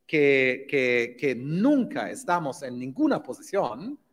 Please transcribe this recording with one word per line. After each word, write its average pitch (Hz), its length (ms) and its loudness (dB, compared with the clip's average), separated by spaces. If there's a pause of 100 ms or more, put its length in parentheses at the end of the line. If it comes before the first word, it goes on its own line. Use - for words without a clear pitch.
Que, 135 640 2
que, 123 480 0
que 139 160 0
nunca 151 800 0
estamos 160 500 -4
en 123 160 -10
ninguna 151 460 0
posición, 160 760 -6 (160)